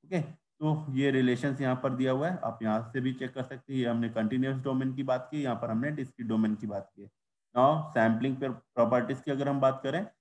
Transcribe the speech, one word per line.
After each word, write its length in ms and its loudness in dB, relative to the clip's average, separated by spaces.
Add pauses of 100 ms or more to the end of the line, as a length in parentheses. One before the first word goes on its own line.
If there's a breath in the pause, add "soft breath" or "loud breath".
ओके, 160 -2
तो 680 -4
ये 220 2
relations 500 2
यहाँ 140 2
पर 180 -2
दिया 180 0
हुआ 180 0
है, 80 -4
आप 260 -6
यहाँ 300 0
से 80 -2
भी 120 0
check 200 -8
कर 100 -6
सकते 300 -10
हैं। 60 0
ये 80 2
हमने 220 0
continuous 480 0
domain 360 -2
की 100 -4
बात 280 -2
की, 120 -4
यहाँ 120 0
पर 160 -4
हमने 200 0
discrete 360 -8
domain 280 2
की 120 -8
बात 280 -8
की। 140 -20 (480)
Now 320 4
sampling 480 2
per-, 140 -2
properties 680 0
की 100 -4
अगर 180 0
हम 100 0
बात 240 4
करें 220 -2 (160)